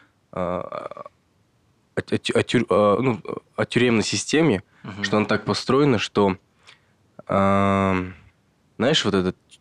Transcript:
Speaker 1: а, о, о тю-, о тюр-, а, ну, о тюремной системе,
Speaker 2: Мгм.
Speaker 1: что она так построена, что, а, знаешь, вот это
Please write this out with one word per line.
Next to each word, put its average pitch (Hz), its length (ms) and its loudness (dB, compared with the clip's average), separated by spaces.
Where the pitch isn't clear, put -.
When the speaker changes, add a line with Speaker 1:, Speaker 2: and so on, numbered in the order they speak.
Speaker 1:
а, - 720 -8
о, - 40 -2
о - 180 -4
тю-, - 180 -4
о 107 60 4
тюр-, 120 280 0
а, 104 300 4
ну, 120 200 -2
о 110 100 -2
тюремной 117 360 2
системе, 135 600 0
Speaker 2:
Мгм. 101 220 -10
Speaker 1:
что 123 120 0
она 110 100 2
так 107 180 -2
построена, 127 560 2
что, 98 360 2
а, 98 680 2
знаешь, 139 260 2
вот 101 100 0
это 92 200 0